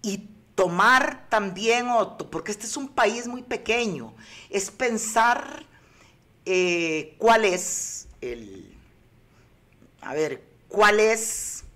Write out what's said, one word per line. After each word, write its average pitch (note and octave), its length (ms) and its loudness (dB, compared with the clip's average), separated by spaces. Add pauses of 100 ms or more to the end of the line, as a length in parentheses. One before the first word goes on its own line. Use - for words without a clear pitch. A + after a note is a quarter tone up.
Y G3+ 260 -8 (260)
tomar G#3 720 4
también A3 600 0
otro, A3+ 420 -2
porque E3 220 -8
este G#3 140 -10
es - 100 -8
un C#4 120 -10
país A#3+ 380 0
muy B3 160 -10
pequeño, A3 720 -4 (360)
es F#3+ 200 -4
pensar, A#3+ 960 0 (800)
eh, F3 760 0
cuál A3+ 260 4
es - 640 -4 (120)
el, A2 560 -12 (1300)
a C3 120 -12
ver, D3 280 -4 (260)
cuál G#3 320 6
es - 640 0 (120)